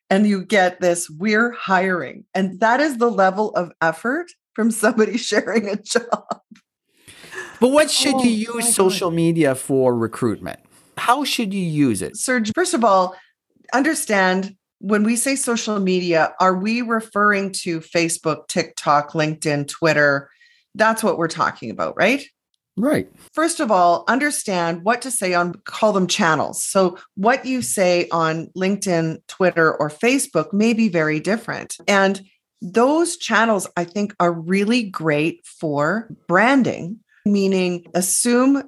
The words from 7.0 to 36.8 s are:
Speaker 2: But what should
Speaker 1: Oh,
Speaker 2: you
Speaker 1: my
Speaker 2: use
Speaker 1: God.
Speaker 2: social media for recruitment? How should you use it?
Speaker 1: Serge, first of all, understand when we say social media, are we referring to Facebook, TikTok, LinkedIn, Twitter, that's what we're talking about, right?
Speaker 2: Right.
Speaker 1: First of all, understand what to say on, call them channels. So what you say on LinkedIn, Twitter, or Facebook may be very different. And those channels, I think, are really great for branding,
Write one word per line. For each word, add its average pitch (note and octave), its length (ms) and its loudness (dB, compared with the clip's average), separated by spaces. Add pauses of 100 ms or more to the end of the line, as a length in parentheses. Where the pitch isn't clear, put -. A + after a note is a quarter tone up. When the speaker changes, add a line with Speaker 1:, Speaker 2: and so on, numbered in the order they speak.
Speaker 2:
But B3 120 4
what D4 200 4
should C4 240 0
Speaker 1:
Oh, C4 80 2
Speaker 2:
you A3+ 300 0
Speaker 1:
my A#3 60 -6
Speaker 2:
use A#3 60 -4
Speaker 1:
God. A#3 80 0
Speaker 2:
social F#3+ 380 2
media E3 440 2
for C3 400 2
recruitment? A2 640 -4 (380)
How C4+ 260 0
should G#3+ 300 -4
you G3 100 -4
use C#3+ 380 0
it? D2+ 160 -10
Speaker 1:
Serge, A#3+ 380 -2
first F4+ 180 0
of A#3+ 100 0
all, F#3+ 320 4 (580)
understand G3 840 0 (240)
when G#3 240 0
we A3+ 140 2
say C4+ 180 -2
social A3+ 440 -4
media, F3+ 600 0
are F#3 160 4
we A3 260 -2
referring G#3 720 -2
to E3 300 -6
Facebook, E3 680 -2
TikTok, D3 640 -2
LinkedIn, D3+ 560 -2
Twitter, D3 640 0 (500)
that's A3 240 2
what F#3+ 160 0
we're E3 80 0
talking D3 420 -4
about, F2 260 -6
right? B3+ 280 0 (540)
Speaker 2:
Right. A3 300 0 (260)
Speaker 1:
First D#4+ 260 -2
of C#4 120 -2
all, F3 360 4
understand F#3+ 760 -2
what A#3+ 200 0
to C4 80 -10
say F#3 240 -2
on, F3 180 0 (120)
call - 280 0
them F#3 140 2
channels. D#3+ 560 0
So F#3 340 0 (180)
what A#3+ 300 0
you B3+ 160 -4
say F3+ 480 0
on D#3+ 380 -2 (100)
LinkedIn, F#3 600 -2 (100)
Twitter, E3+ 480 2
or D3+ 140 -2
Facebook A3+ 640 -2
may A3 200 2
be A3+ 160 2
very D#3 300 0
different. F3 560 -4 (120)
And G3 340 2 (400)
those C#4 560 2
channels, A3 500 0 (100)
I F3 60 -2
think, G3+ 360 -4
are F3 140 2
really G3 500 0
great D#3+ 640 -2
for D#3+ 640 -2 (180)
branding, G#3 720 2 (260)